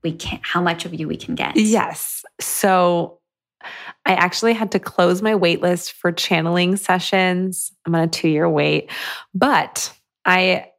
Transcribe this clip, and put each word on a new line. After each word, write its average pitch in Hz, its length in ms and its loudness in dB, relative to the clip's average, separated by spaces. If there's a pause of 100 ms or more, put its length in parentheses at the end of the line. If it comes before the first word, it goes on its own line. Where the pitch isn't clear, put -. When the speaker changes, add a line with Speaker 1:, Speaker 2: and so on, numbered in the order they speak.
Speaker 1:
we 165 100 -2
can, - 300 -10
how 175 180 -2
much 170 240 -2
of 175 80 -10
you 160 140 -6
we - 100 -6
can - 180 -8
get? - 220 -6
Speaker 2:
Yes. - 640 0 (160)
So 175 800 2 (880)
I 190 80 2
actually 180 400 2
had 220 200 -2
to 196 60 2
close 180 420 2
my 214 140 2
wait 170 260 2
list 175 320 -2
for - 180 -2
channeling 175 680 0
sessions. 185 960 0 (140)
I'm 170 100 -2
on 165 80 2
a 165 40 2
two-year 160 420 0
wait, 151 400 0 (440)
but - 580 0 (340)
I 185 540 2